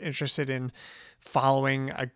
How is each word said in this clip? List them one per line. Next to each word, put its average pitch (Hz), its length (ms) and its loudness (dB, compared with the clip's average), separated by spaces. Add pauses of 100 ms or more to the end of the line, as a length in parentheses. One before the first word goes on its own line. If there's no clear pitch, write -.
interested 143 500 -2
in 127 200 -2 (480)
following 135 720 2
a 131 240 -4